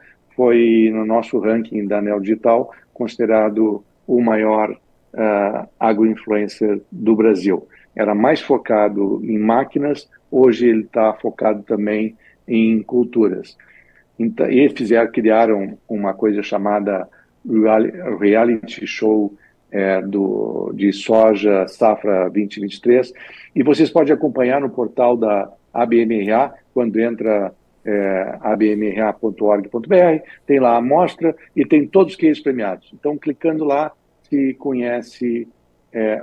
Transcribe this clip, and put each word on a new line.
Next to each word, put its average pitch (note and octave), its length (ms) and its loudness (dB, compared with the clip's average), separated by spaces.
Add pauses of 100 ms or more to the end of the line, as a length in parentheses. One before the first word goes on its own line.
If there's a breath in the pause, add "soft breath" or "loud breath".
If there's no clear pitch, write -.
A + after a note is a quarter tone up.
(360 soft breath)
foi, A#2 560 4
no A2 140 -4
nosso A2+ 320 -2
ranking A2 480 -2
da G#2 160 -2
Neo G#2 180 -2
Digital, A2+ 500 0 (220 loud breath)
considerado A2 880 0 (240)
o B2 140 2
maior, G#2+ 560 0 (400)
ah, G#2+ 520 -2 (100)
agroinfluencer G#2+ 1000 -2 (100)
do A2+ 240 0
Brasil. G2 540 0 (260 soft breath)
Era G#2 200 -2
mais C3 260 2
focado G#2 840 -2
em A2 140 -4
máquinas, C#3 720 -2 (180 soft breath)
hoje B2 400 4
ele A2 160 2
tá A2 300 0
focado G#2+ 480 -4
também G#2+ 540 -4 (320 soft breath)
em A2+ 340 2
culturas. A#2 760 -2 (600 soft breath)
Então, A#2 320 -2
e C#3 200 4
fizeram, A#2 420 0
criaram A2 680 0 (100)
uma G2+ 240 -4
coisa G#2 300 -2
chamada G2+ 640 -4 (400 soft breath)
reali-, A2 440 2 (260)
reality G#2+ 680 0
show, G#2+ 460 0 (380 soft breath)
é, F#2+ 320 0
do, G2 720 -4
de G2 180 2
soja G#2 760 2
safra G#2 600 0
vinte G2+ 280 -4
e G#2+ 40 -12
vinte G2+ 160 -8
e - 40 -20
três, B2 320 2 (420 loud breath)
e C#3 80 2
vocês C#3+ 280 2
podem D#3 240 4
acompanhar C3+ 460 0
no C3+ 100 -4
portal A#2+ 460 0
da G#2+ 340 -2 (220)
A A#2+ 120 -2
B A#2 180 2
M A2 180 -2
R G2+ 120 -2
A, C3+ 220 0 (180 loud breath)
quando A2+ 280 -2
entra, A2 520 -2 (320)
é, G2 560 -4
A G#2+ 140 -2
B G#2+ 180 2
M G#2+ 160 -4
R G2 120 -4
A G#2+ 120 0
ponto G#2+ 320 -6
org G2+ 240 0
ponto A#2 200 -8
B F#3+ 80 4
R, E3+ 260 4 (240 loud breath)
tem C#3 140 2
lá A#2+ 140 4
a A#2 40 2
amostra D#3+ 560 0 (220 soft breath)
e D3 80 0
tem C#3+ 220 2
todos F#3+ 280 2
os - 60 -18
cases D#3 200 2
premiados. A2 520 -6
Então, D3 260 -6
clicando D#3 460 -4
lá, D3 260 -2 (380)
se C3+ 260 0
conhece, A#2+ 960 -6 (440)
é, A2 300 -2